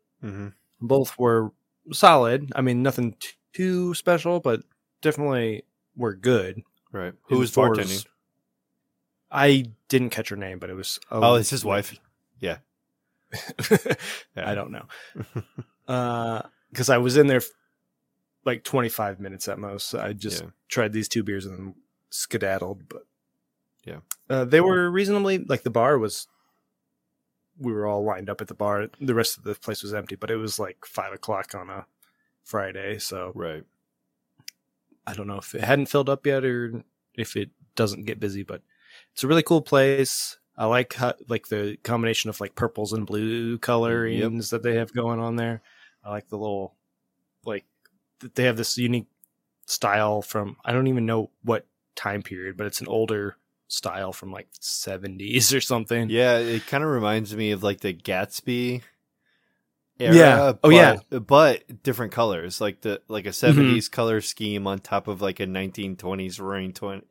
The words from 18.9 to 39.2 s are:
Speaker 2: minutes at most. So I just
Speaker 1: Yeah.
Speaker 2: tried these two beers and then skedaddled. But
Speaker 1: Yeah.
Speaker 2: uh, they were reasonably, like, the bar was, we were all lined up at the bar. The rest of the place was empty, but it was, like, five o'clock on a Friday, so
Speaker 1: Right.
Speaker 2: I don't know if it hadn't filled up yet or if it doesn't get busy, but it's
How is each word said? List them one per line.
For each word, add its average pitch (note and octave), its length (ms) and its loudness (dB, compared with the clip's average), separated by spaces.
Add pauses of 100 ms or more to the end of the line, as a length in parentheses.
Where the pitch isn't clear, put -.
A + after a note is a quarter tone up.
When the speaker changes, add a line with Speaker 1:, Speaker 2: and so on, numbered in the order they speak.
Speaker 2:
minutes F#2+ 300 -12
at G2 100 -8
most. G2+ 300 -10
So A#2 100 -6
I G#2 140 -6
just G2 300 -8
Speaker 1:
Yeah. E2 60 -16 (200)
Speaker 2:
tried G#2+ 240 -2
these A2 160 -4
two A#2 140 -2
beers G2 220 -8
and F#2+ 120 -16
then F#2+ 180 -14 (340)
skedaddled. F#2+ 800 -6
But - 160 -18 (800)
Speaker 1:
Yeah. D#2 160 -14 (300)
Speaker 2:
uh, C3 160 0
they D3 160 6
were F3+ 280 4
reasonably, G3 500 0
like, - 240 -2
the B2+ 60 -2
bar A#2+ 300 4
was, G#2+ 280 -6 (1300)
we B2 140 -4
were G#2 120 -2
all G#2 180 0
lined G2+ 260 -4
up G2+ 120 -6
at G#2 60 -12
the - 80 -16
bar. G#2 320 -2 (120)
The C3+ 140 0
rest A2+ 240 0
of - 60 -20
the G#2 120 -6
place - 280 -10
was G#2 100 -10
empty, G2 220 -8
but G#2+ 160 -6
it A2+ 60 -2
was, A2 220 -6
like, F#2+ 260 -10
five G2 280 -8
o'clock F#2+ 420 -6
on F#2 140 -12
a G2 160 -12 (580)
Friday, G2 560 -8
so F#2 360 -10
Speaker 1:
Right. D#2+ 280 -8 (1400)
Speaker 2:
I G#2+ 60 -10
don't G2+ 140 -12
know G2+ 100 -10
if - 160 -14
it - 100 -8
hadn't C3+ 240 2
filled C#3 220 0
up C#3 160 -2
yet C3+ 180 0
or A#2+ 400 -4 (300)
if - 220 -8
it G#2 160 -6 (240)
doesn't G#2 300 -2
get G#2+ 140 -8
busy, G2 240 -6
but - 180 -14 (520)
it's - 100 -8